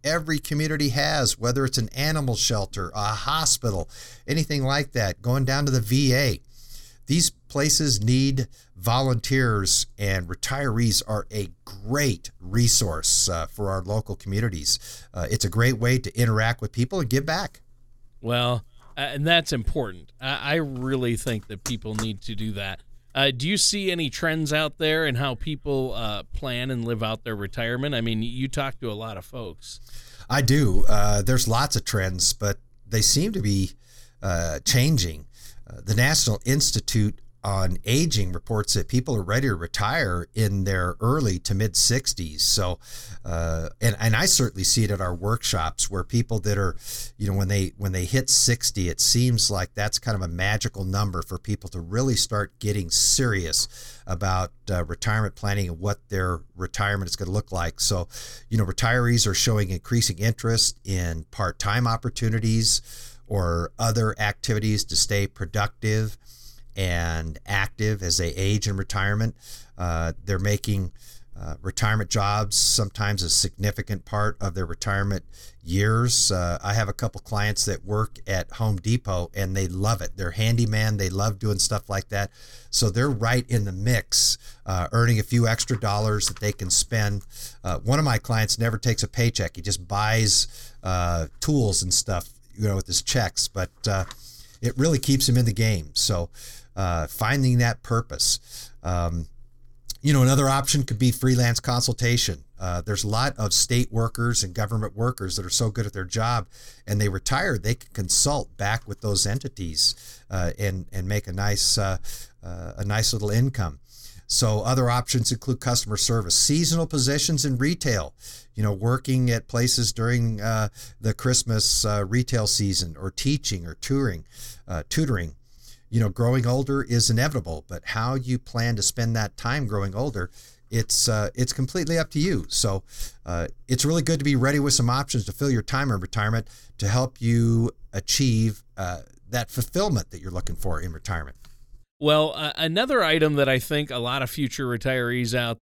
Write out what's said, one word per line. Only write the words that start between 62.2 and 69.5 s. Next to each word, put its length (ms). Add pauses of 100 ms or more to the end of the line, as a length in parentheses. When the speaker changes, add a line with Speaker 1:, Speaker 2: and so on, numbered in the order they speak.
Speaker 1:
or 500
other 420
activities 680
to 100
stay 320
productive 920 (600)
and 680
active 580
as 140
they 140
age 360
in 80
retirement. 580 (440)